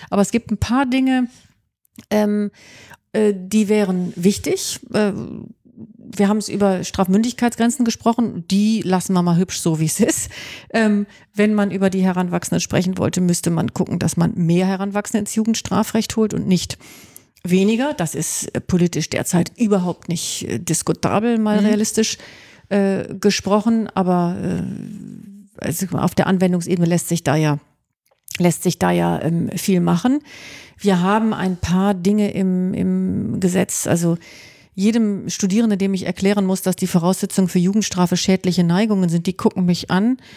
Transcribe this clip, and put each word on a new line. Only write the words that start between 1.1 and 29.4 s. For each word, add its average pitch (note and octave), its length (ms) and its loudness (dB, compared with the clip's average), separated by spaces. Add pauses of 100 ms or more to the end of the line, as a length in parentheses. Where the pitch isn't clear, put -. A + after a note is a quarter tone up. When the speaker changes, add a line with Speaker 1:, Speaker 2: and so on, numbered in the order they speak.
Speaker 1:
ähm, G#3 420 0 (600)
äh, G#3+ 220 2
die F#3+ 340 0
wären F#3+ 480 2
wichtig. G#3 600 0 (140)
Äh, G#3 200 0 (840)
wir - 300 -2
haben G#3+ 100 2
es G3+ 120 -6
über G3 340 0
Strafmündigkeitsgrenzen A#3 1040 0
gesprochen. A3+ 640 -2
Die G#3 320 2
lassen F#3 320 0
wir F3+ 80 4
mal F3 160 4
hübsch F#3 220 0
so, D#3+ 200 0
wie D#3+ 60 2
es - 140 -2
ist. - 300 0 (420)
Ähm, G#3 340 2 (280)
wenn G#3+ 200 2
man G3+ 180 2
über F#3+ 180 2
die F#3+ 140 0
Heranwachsenden F3 580 0
sprechen F#3 360 -2
wollte, E3+ 240 0
müsste F3 280 2
man E3 240 0
gucken, - 260 -2
dass F3 180 0
man E3 180 2
mehr F3 320 2
Heranwachsende G3+ 520 -2
ins G#3 160 -6
Jugendstrafrecht A3 840 -2
holt G#3+ 160 0
und - 140 -4
nicht - 300 0 (640)
weniger. A3 500 2
Das E3 220 -4
ist, - 400 -6
äh, - 40 0
politisch E3+ 500 0
derzeit - 480 0
überhaupt F#3+ 520 0
nicht, - 400 -6
äh, - 100 -4
diskutabel, G#3 760 0
mal G#3+ 240 2
Speaker 2:
Mhm. G#3 60 4
Speaker 1:
realistisch, G#3+ 500 0 (520)
äh, G3 460 0
gesprochen. G#3 800 2
Aber, F3+ 460 2
äh, - 1200 -8
also F3 220 -4 (100)
auf - 180 -2
der - 120 2
Anwendungsebene F3+ 600 0
lässt F3 200 0
sich E3+ 160 -2
da C#3 120 0
ja, D3+ 240 2 (800)
lässt F3 240 2
sich F3+ 160 0
da F3+ 120 2
ja, E3+ 300 0
ähm, E3+ 340 -2